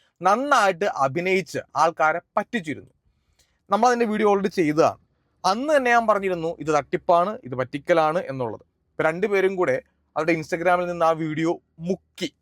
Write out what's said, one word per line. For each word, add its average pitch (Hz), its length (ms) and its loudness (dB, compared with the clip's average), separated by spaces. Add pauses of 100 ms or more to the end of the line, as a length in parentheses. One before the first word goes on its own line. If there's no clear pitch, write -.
(220)
നന്നായിട്ട് 208 640 2
അഭിനയിച്ച് 175 760 -2 (160)
ആൾക്കാരെ 160 460 0 (160)
പറ്റിച്ചിരുന്നു. 156 520 -8 (840)
നമ്മൾ 214 160 2
അതിന്റെ 240 180 2
വീഡിയോ 214 240 0
already 202 260 0
ചെയ്തതാണ്. 151 420 2 (480)
അന്ന് 262 320 0
തന്നെ 247 140 2
ഞാൻ 233 160 2
പറഞ്ഞിരുന്നു 185 520 -2
ഇത് 151 180 0
തട്ടിപ്പാണ്, 180 680 0
ഇത് 127 120 -10
പറ്റിക്കലാണ് 156 640 0
എന്നുള്ളത്. 127 420 -8
ഇപ്പൊ - 420 -10
രണ്ടുപേരും 190 520 0
കൂടെ 147 260 0 (360)
അവരുടെ 160 160 0
Instagram-ൽ 175 520 -2
നിന്ന് 170 200 -2
ആ 160 40 4
വീഡിയോ 160 500 -2 (200)
മുക്കി. 175 640 -8